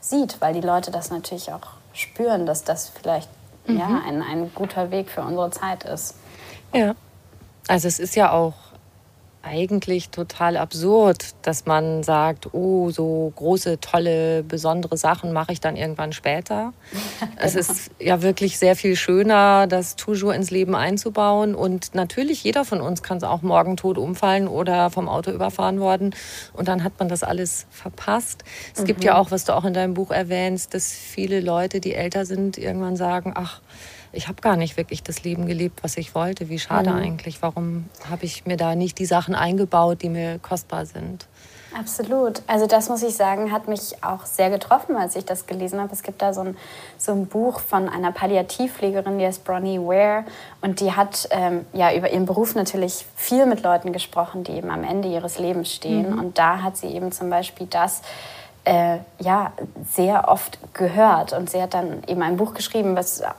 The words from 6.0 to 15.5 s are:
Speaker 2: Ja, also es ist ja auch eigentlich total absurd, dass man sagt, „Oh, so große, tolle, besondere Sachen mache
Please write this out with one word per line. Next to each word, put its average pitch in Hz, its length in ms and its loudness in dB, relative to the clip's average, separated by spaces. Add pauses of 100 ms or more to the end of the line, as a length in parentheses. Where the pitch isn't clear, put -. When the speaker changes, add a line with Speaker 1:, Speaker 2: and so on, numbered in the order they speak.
Speaker 2:
Ja, 226 220 4 (720)
also 180 220 4
es 175 100 -2
ist 180 160 -4
ja 202 180 6
auch 165 220 4 (880)
eigentlich 180 680 -2
total 170 460 -2
absurd, 175 840 4
dass 160 220 -2
man 160 380 2
sagt, 156 520 0
„Oh, 180 360 2
so 160 460 -2
große, 170 440 0
tolle, 160 640 2
besondere 160 540 -2
Sachen 170 360 0
mache 160 200 -2